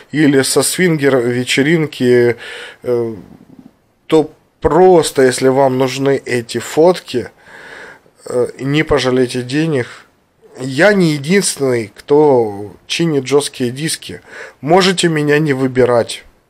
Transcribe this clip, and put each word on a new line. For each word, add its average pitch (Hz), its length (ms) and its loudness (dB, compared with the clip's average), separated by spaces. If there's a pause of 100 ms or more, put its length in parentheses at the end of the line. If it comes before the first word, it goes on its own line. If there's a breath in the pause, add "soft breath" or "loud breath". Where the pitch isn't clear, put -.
(120)
или 143 300 2
со 135 220 0
свингер-вечеринки, 131 1700 0 (440 loud breath)
э, 117 340 -4 (920)
то 156 240 0 (300)
просто, 160 600 4
если 131 280 2
вам 131 280 2
нужны 135 480 -2
эти 120 320 -6
фотки, 139 720 0 (960 loud breath)
э, 123 220 -2 (120)
не 143 220 -2
пожалейте 127 640 0
денег. 143 640 -4 (520)
Я 139 340 2
не 180 180 2
единственный, 139 840 -2
кто 120 760 2 (160)
чинит 147 400 -2
жёсткие 135 420 -2
диски. 143 520 -10 (380 loud breath)
Можете 180 480 2
меня 147 300 2
не 151 160 0
выбирать. 127 720 0 (260)